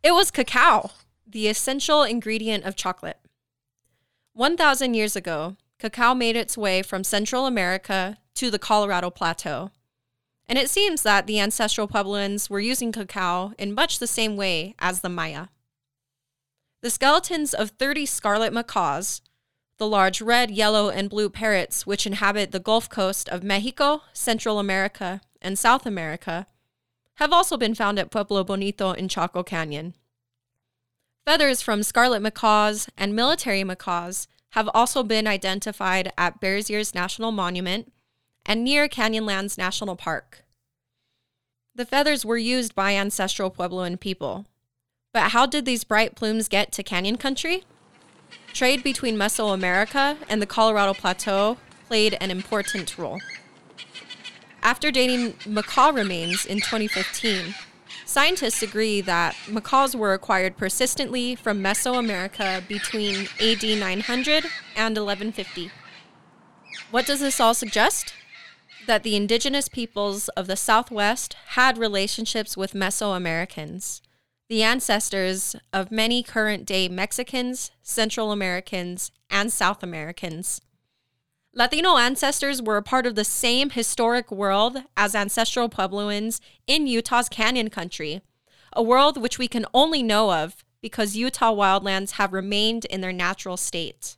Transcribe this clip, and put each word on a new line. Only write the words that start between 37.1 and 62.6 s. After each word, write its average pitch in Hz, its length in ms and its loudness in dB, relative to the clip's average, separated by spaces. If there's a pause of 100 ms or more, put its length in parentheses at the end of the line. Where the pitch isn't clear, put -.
Monument 180 600 -4 (560)
and 220 140 0
near 285 260 2
Canyonlands 214 720 -2
National 185 380 -4
Park. - 480 -8 (1300)
The 240 100 -8
feathers 285 400 0
were 233 140 0
used 233 380 -2
by 202 180 2
ancestral 196 560 -2
Puebloan 180 480 -4
people. 185 480 -6 (680)
But 208 200 4
how 240 140 6
did 277 180 -2
these 240 180 0
bright 214 320 2
plumes 220 340 -2
get 202 240 2
to 196 120 -8
Canyon 196 320 -2
Country? 320 480 -4 (880)
Trade 254 320 2
between 240 320 0
Mesoamerica 208 1000 2 (120)
and 214 120 0
the 202 60 0
Colorado 214 480 4
Plateau 202 640 0 (300)
played 214 320 2
an 190 100 -2
important 196 640 -4
role. 165 240 -8 (1400)
After 277 300 4
dating 247 420 2 (100)
macaw 214 460 4
remains 185 560 -2
in 202 140 -4
twenty 214 260 -2
fifteen, 190 680 -2 (500)
scientists 294 580 2
agree 214 380 0
that 170 360 0 (140)
macaws 262 460 2
were 208 180 2
acquired 190 420 0
persistently 247 800 -2
from 208 280 -2
Mesoamerica 196 1040 -2